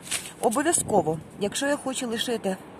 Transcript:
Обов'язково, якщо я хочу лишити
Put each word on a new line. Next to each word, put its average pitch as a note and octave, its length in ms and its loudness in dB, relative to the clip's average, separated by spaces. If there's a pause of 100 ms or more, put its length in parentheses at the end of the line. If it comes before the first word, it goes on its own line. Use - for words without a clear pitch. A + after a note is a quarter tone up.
(420)
Обов'язково, A3 760 4 (220)
якщо G3+ 280 0
я C#4+ 80 4
хочу C4 320 -4
лишити A3 500 0 (220)